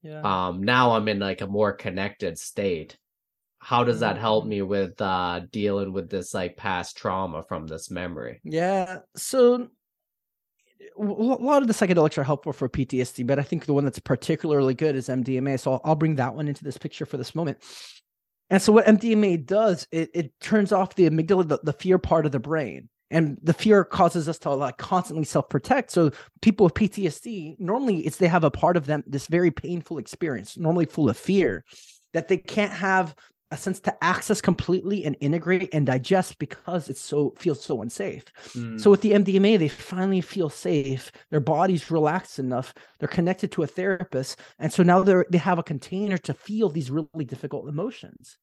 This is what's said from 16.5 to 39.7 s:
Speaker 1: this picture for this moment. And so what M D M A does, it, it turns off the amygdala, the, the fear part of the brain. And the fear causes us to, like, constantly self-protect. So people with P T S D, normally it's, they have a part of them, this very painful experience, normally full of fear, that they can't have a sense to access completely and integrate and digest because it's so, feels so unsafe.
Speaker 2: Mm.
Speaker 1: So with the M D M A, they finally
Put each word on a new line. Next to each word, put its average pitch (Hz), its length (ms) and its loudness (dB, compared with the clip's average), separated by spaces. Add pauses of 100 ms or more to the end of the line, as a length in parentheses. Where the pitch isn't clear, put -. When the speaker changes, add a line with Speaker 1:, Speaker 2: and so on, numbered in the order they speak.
Speaker 1:
this 139 140 -10
picture - 280 -10
for 143 120 -8
this 127 180 -8
moment. 156 240 -4 (880)
And 190 120 4
so 214 100 4
what 220 160 8
M 220 100 8
D 233 140 0
M 214 120 4
A 180 140 2
does, 185 540 0
it, 165 220 -2
it 170 260 -4
turns 208 320 2
off 185 240 0
the 175 140 6
amygdala, 160 380 2
the, 151 160 0
the 151 100 -2
fear 180 240 2
part 165 280 2
of 143 60 0
the 135 80 -2
brain. 120 500 -6 (200)
And 151 320 2
the 160 120 2
fear 208 320 6
causes 170 420 2
us 160 120 -6
to, 147 120 -4
like, 135 260 -2
constantly 160 460 -2
self-protect. - 680 0
So 160 200 4 (300)
people 208 240 6
with 165 80 4
P 214 140 0
T 196 200 -4
S 147 140 -4
D, 165 380 -10
normally 208 460 -2
it's, 160 120 -4
they 180 100 2
have 165 160 4
a 147 80 4
part 175 260 2
of 147 80 -2
them, 147 220 -4
this 135 200 -8
very 170 240 2
painful 165 460 -8
experience, 127 600 -8
normally 165 280 2
full 147 240 0
of - 80 0
fear, 151 460 0 (500)
that 160 140 -2
they 185 100 2
can't 202 360 -4
have 185 420 0 (340)
a 151 60 -10
sense - 240 -6
to - 240 -4
access 185 380 0
completely 185 640 0
and 143 160 -2
integrate 170 520 0
and 151 120 2
digest 135 520 0
because 165 520 -8
it's 127 100 -8
so, 147 380 -2
feels 151 260 -4
so 120 180 -4
unsafe. 135 440 -8 (240)
Speaker 2:
Mm. 120 280 -10
Speaker 1:
So 208 140 8
with 196 80 8
the 208 140 4
M 202 100 6
D 190 140 2
M 196 80 6
A, 220 100 6
they 156 140 2
finally 185 500 -2